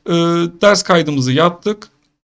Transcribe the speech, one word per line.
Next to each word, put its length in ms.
Ee, 40
ders 220
kaydımızı 480
yaptık. 560